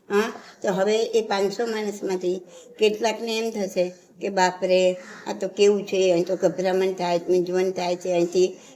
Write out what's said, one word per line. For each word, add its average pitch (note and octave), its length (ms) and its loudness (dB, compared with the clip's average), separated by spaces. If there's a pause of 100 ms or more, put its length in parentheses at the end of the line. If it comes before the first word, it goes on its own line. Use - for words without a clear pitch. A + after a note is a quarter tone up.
હા, G#3+ 240 2 (280)
તો G#3+ 120 -2
હવે G3+ 240 2
એ A3+ 240 0
પાંચસો G3 440 -2
માણસમાંથી G3 760 -4 (380)
કેટલાકને A3 580 0
એમ A3+ 140 -4
થશે F#3+ 400 -2 (300)
કે G3+ 80 -4
"બાપ F#3 340 0
રે, F#3 340 4 (300)
આ G3+ 60 -6
તો G3+ 140 -6
કેવું G3+ 380 4
છે, F#3+ 260 2
અહીં E3+ 140 2
તો F#3 100 -2
ગભરામણ F#3 580 0
થાય, F3 240 -2
મૂંઝવણ F3+ 540 0
થાય F3+ 240 -4
છે, F3+ 160 -6
અહીંથી F3+ 460 2 (180)